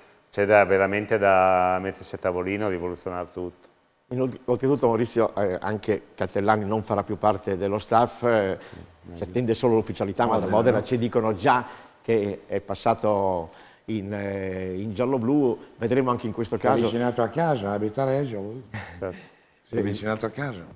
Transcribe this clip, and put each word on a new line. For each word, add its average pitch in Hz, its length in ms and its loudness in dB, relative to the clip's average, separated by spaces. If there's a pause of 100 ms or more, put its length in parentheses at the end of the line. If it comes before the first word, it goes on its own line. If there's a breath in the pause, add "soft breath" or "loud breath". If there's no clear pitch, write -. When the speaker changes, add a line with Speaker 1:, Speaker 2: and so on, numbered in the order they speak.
(300 loud breath)
Speaker 1:
c'è 101 160 0
da, 104 180 8
veramente 98 540 2
da 92 640 4
mettersi 95 320 -8
a 98 60 -10
tavolino 95 480 -2
e - 20 0
rivoluzionare 90 640 -6
tutto. 90 340 -12 (420)
Speaker 2:
Inoltre, 127 360 -2
oltretutto 127 400 2
Maurizio, 113 500 2
eh, 95 240 -2
anche 104 420 -4 (120)
Cattellani 104 520 0
non 107 180 -2
farà 101 180 0
più 98 160 -6
parte 98 400 0
dello 101 220 -2
staff, 113 440 2
eh, 107 360 2 (560 loud breath)
si 85 80 -6
attende 113 320 0
solo 120 180 2
l'ufficialità, 107 520 0
ma 110 80 2
da 110 80 2
Speaker 3:
Modena, 95 140 0
Speaker 2:
Modena 113 220 4
Speaker 3:
no? 104 60 -2
Speaker 2:
ci 123 160 -2
dicono 110 340 0
già 123 320 2 (360 loud breath)
che 101 440 0
è 101 160 -4
passato 98 880 0 (360 loud breath)
in, 104 280 -4
eh, 95 680 -6
in 107 140 -6
giallo-blu, 123 640 0 (200)
vedremo 127 320 2
anche 120 160 -2
in 107 80 -4
questo 117 220 -4
Speaker 3:
È - 20 -2
Speaker 2:
caso 123 260 2
Speaker 3:
vicinato 120 380 0
a 117 60 2
casa, 135 440 0
abita 104 320 -2
a - 20 0
Reggio 131 340 -2
lui. 113 320 -10
Speaker 1:
Certo. 92 600 -10 (360)
Speaker 3:
Sì, - 80 -8
è 110 60 0
vicinato 104 440 -4
a 110 40 -2
casa. 113 360 -10 (100)